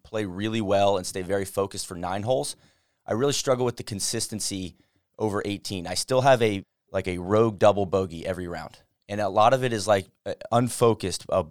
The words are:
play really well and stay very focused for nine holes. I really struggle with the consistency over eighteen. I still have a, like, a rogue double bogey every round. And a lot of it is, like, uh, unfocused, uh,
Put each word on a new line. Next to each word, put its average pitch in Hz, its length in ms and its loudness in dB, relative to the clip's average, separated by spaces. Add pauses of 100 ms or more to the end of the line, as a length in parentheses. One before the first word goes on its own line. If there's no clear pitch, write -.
play 110 220 -4
really 104 340 -4
well 101 380 4
and 92 80 -6
stay - 160 -8
very 95 240 -2
focused 98 420 -4
for 92 80 -12
nine 90 280 -6
holes. 131 320 -2 (500)
I - 80 -4
really 135 200 0
struggle 127 300 0
with 120 140 -2
the - 60 -10
consistency 98 920 -6 (440)
over 104 260 -2
eighteen. 98 400 -6
I 87 80 -6
still 127 280 0
have 131 200 6
a, 104 240 2 (260)
like, 95 160 -4
a 90 120 -2
rogue 104 400 2
double 101 260 4
bogey 85 400 -2
every 90 220 -6
round. 80 320 -12 (280)
And 104 140 -6
a 101 80 -2
lot 107 240 6
of 131 100 2
it 127 80 0
is, 104 160 -2
like, 101 200 4 (180)
uh, 98 80 -4 (180)
unfocused, 113 800 2
uh, 92 220 2